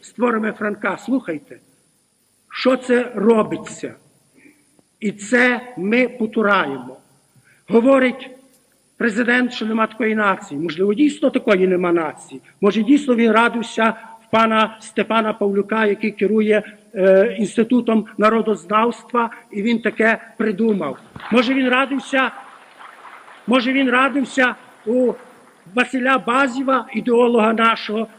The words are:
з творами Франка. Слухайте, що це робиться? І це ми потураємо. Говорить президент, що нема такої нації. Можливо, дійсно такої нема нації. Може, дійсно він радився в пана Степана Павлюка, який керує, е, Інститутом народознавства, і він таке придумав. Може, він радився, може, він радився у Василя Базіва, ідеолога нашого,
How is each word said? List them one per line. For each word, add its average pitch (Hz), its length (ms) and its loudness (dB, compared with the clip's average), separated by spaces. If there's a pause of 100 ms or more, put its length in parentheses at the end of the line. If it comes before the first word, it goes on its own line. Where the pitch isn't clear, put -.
з - 100 -20
творами 220 400 -2
Франка. 214 460 -6
Слухайте, 160 600 -6 (920)
що 254 280 0
це 247 380 -2
робиться? 190 800 0 (1040)
І 208 120 -4
це 240 500 0 (160)
ми 220 300 0
потураємо. 185 880 -2 (720)
Говорить 254 600 2 (680)
президент, 240 560 0
що 226 120 -8
нема 220 220 -2
такої 220 280 -4
нації. 196 440 -2
Можливо, 175 340 -2
дійсно 277 360 2
такої 196 380 2
нема 180 240 0
нації. 156 500 -6 (200)
Може, 208 220 2
дійсно 247 320 2
він 226 160 4
радився 226 640 2 (340)
в - 40 -8
пана 220 500 2
Степана 214 520 -2
Павлюка, 202 520 0
який 208 260 -2
керує, 214 520 0 (320)
е, 190 440 4
Інститутом 226 640 0 (120)
народознавства, 220 1120 0 (220)
і 208 100 -6
він 226 180 0
таке 220 380 0 (200)
придумав. 202 600 -2 (340)
Може, 247 220 2
він 262 160 0
радився, 262 600 -2 (1160)
може, 247 260 2
він 269 160 2
радився 254 640 0 (300)
у 240 280 0 (600)
Василя 247 440 0
Базіва, 254 760 0
ідеолога 233 600 2
нашого, 220 540 0 (120)